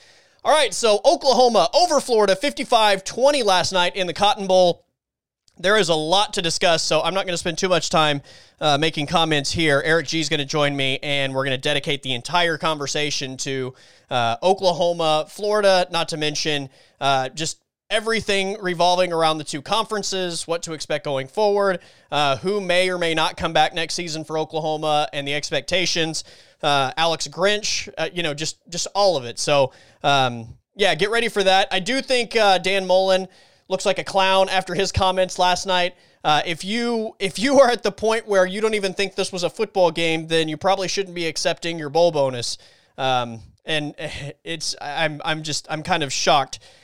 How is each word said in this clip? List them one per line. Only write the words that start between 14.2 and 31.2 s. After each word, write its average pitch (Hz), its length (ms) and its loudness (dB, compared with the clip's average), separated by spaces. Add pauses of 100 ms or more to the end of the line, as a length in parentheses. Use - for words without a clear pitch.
Oklahoma, 170 840 2
Florida, 202 640 2
not 165 180 -2
to 160 80 -6
mention, 151 520 -2 (320)
uh, 135 260 2
just 156 340 -8 (280)
everything 202 720 -2
revolving 180 500 2
around 160 260 2
the 151 60 -8
two 143 180 -8
conferences, 196 840 -4
what 170 160 -4
to 165 80 -10
expect 151 320 -6
going 135 240 -4
forward, 202 520 2 (300)
uh, 143 280 2
who 202 240 -2
may 185 280 2
or 185 80 -4
may 165 160 0
not 160 220 0
come 170 160 -4
back 156 220 2
next 165 220 -4
season 160 280 -8
for 156 140 -6
Oklahoma, 156 720 -2
and 139 160 -6
the 139 60 -2
expectations, 160 920 -2 (400)
uh, 139 320 2
Alex 160 320 0
Grinch, 202 680 -2
uh, 160 160 -4
you 170 100 -6
know, 151 100 -2
just, 151 260 -8 (100)
just 175 260 -8
all 196 220 4
of 123 80 -6
it. 120 120 -10
So, 143 360 2 (300)
um, 123 520 0 (220)
yeah, 190 180 2
get 190 140 0
ready 233 180 0